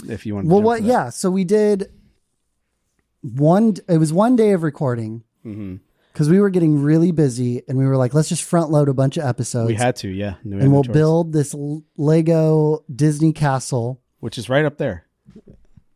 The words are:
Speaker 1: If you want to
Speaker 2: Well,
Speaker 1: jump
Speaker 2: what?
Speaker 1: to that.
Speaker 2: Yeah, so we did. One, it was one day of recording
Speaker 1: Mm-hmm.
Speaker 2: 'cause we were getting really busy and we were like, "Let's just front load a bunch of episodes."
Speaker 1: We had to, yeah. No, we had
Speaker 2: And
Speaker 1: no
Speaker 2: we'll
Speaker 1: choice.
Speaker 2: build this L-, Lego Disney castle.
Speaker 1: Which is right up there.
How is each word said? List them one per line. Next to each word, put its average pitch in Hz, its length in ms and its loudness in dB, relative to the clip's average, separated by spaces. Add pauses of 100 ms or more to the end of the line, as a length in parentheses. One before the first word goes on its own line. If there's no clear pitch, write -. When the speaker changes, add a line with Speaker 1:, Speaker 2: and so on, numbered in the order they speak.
Speaker 1:
If 110 160 -10
you 104 100 -8
want 101 120 -6
to 151 40 2
Speaker 2:
Well, 196 100 4
Speaker 1:
jump 214 60 2
Speaker 2:
what? 233 120 0
Speaker 1:
to 220 60 -6
that. 208 40 0
Speaker 2:
Yeah, 180 220 0
so - 200 -4
we 190 140 0
did. 208 480 0 (1300)
One, 165 540 2 (120)
it 170 100 4
was 156 140 2
one 220 240 2
day 214 160 4
of 180 100 0
recording 117 640 -4 (200)
Speaker 1:
Mm-hmm. 101 320 -12 (360)
Speaker 2:
'cause 147 160 0
we 180 120 6
were 202 100 4
getting 160 320 2
really 160 300 2
busy 123 560 -2
and 131 100 -2
we 135 80 2
were 135 100 2
like, 127 180 0
"Let's 156 140 2
just 165 140 -4
front 170 280 -2
load 147 180 2
a 135 60 0
bunch 135 220 0
of 160 80 -4
episodes." 120 440 -4
Speaker 1:
We 117 60 0
had 123 220 0
to, - 120 -10
yeah. 98 260 -6 (100)
No, 101 120 -10
we - 0 -
had 101 60 -2
Speaker 2:
And 135 80 4
Speaker 1:
no 139 40 6
Speaker 2:
we'll 139 100 4
Speaker 1:
choice. 120 80 -6
Speaker 2:
build 160 400 2
this 151 220 -2
L-, 147 280 -10 (140)
Lego 156 880 2 (100)
Disney 151 380 2
castle. 131 680 -4 (200)
Speaker 1:
Which 117 160 -10
is 113 140 -10
right 151 160 2
up 143 100 -6
there. 104 300 -6 (880)